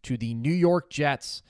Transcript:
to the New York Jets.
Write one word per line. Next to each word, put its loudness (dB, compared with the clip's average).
to -4
the -4
New 0
York 2
Jets. -4